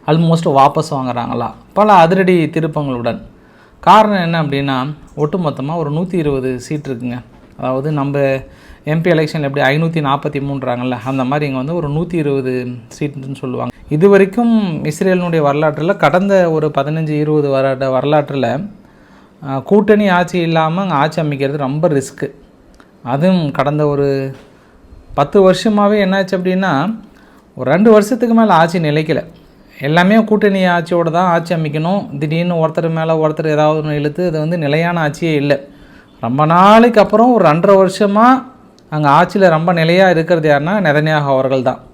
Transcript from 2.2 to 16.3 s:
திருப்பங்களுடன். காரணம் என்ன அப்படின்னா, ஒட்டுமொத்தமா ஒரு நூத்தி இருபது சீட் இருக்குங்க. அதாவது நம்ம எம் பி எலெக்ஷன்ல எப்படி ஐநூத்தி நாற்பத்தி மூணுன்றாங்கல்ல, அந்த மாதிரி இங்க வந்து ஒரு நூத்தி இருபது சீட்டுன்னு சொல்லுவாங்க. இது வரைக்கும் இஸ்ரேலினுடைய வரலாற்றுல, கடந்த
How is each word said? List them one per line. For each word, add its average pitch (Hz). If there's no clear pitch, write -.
திருப்பங்களுடன். 143
காரணம் 202
என்ன 165
அப்படின்னா, 139
ஒட்டுமொத்தமா 151
ஒரு 151
நூத்தி 180
இருபது 135
சீட் 143
இருக்குங்க. 123
அதாவது 135
நம்ம 139
எம் 160
பி 175
எலெக்ஷன்ல 156
எப்படி 139
ஐநூத்தி 160
நாற்பத்தி 143
மூணுன்றாங்கல்ல, 127
அந்த 131
மாதிரி 147
இங்க 135
வந்து 143
ஒரு 156
நூத்தி 165
இருபது 131
சீட்டுன்னு 139
சொல்லுவாங்க. 123
இது 156
வரைக்கும் 196
இஸ்ரேலினுடைய 175
வரலாற்றுல, 151
கடந்த 180